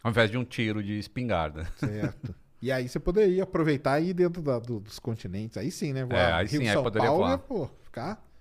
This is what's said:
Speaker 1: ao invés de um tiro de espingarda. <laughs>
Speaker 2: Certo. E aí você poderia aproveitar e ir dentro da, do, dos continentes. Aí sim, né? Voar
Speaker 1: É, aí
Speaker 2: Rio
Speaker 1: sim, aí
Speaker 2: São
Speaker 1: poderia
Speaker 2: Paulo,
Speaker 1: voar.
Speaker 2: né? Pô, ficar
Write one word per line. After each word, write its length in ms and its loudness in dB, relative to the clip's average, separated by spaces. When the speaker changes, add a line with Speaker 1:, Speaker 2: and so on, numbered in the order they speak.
Speaker 1:
ao 80 2
invés 200 4
de 60 -4
um 80 0
tiro 380 -2
de 160 -4
espingarda. 720 -2
<laughs> 40 -10
Speaker 2:
Certo. 580 -4
E 100 -4
aí 160 -2
você 140 -6
poderia 440 4
aproveitar 560 2
e 100 0
ir 40 -2
dentro 280 2
da, 160 0
do, 220 -6
dos 180 -16
continentes. 580 -6
Aí 140 -4
sim, 240 -4
né? 100 -2
Voar 140 0
Speaker 1:
É, 160 4
aí 120 2
Speaker 2:
Rio 140 0
Speaker 1:
sim, 80 2
aí 60 4
Speaker 2:
São 80 4
Speaker 1:
poderia 260 2
Speaker 2:
Paulo, 160 4
Speaker 1:
voar. 140 2
Speaker 2:
né? 100 -10
Pô, 220 -4
ficar 380 -10